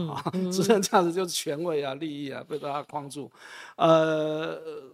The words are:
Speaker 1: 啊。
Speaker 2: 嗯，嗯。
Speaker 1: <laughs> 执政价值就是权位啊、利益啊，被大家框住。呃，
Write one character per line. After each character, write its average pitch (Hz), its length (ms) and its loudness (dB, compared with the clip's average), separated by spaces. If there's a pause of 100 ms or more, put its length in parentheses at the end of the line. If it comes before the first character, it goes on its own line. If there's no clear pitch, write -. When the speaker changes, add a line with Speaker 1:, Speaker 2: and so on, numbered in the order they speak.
(140)
Speaker 1:
啊。 - 80 -8 (120)
Speaker 2:
嗯， 185 140 0
嗯。 180 40 -2
Speaker 1:
<laughs> - 0 -
执 190 100 2
政 202 200 6
价 196 200 4
值 170 120 2
就 185 100 0
是 180 60 -4
权 151 340 -4
位 156 180 0
啊、 135 120 -4
利 143 320 -8
益 139 40 -6
啊， 131 160 -10
被 156 140 -6
大 143 100 -6
家 143 140 -4
框 143 260 -8
住。 135 220 -10 (460)
呃， 160 840 2 (340)